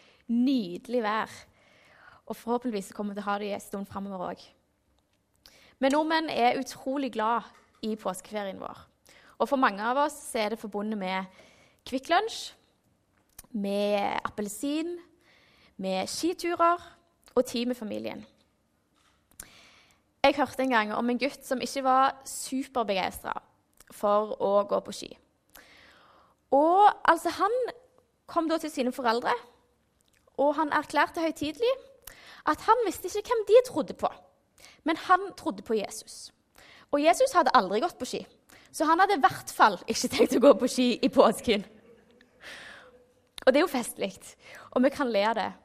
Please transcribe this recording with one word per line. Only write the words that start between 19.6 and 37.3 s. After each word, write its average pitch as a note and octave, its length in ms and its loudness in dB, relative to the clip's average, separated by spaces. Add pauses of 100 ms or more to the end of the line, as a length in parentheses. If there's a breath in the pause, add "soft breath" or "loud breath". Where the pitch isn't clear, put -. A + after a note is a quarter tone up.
Jeg C#4+ 120 6
hørte C4 300 -2
en C4 80 0
gang G#3+ 180 0
om A#3+ 180 -2
en B3 120 -2
gutt - 240 -6
som B3+ 160 -4
ikke C4 240 -4
var C4 400 2
superbegeistret - 1700 -8
for G#3 480 0
å G3 100 2 (160)
gå G3 160 0
på G3+ 80 -12
ski. - 200 -14 (1400 loud breath)
Og E4+ 380 6 (160)
altså, E4 320 2
han G4 160 0 (760)
kom E4 220 -2
da E4 80 2
til D4+ 140 -8
sine B3+ 200 -2
foreldre, A#3+ 400 0 (1080)
og C#4+ 200 2
han D4+ 160 0
erklærte D#4 480 0
høytidelig D#4+ 480 -2 (800 loud breath)
at D4+ 180 -4
han A#4 200 6
visste F4 220 -6
ikke G#4 220 -6
hvem A4+ 180 0
de A#4+ 200 8
trodde - 260 -4
på, - 160 -4 (800 loud breath)
men D#4+ 80 0
han F#4 400 2
trodde G3+ 260 -6
på A3+ 120 -2
Jesus. - 580 -8 (600 loud breath)
Og C#4+ 100 2
Jesus F#4 340 4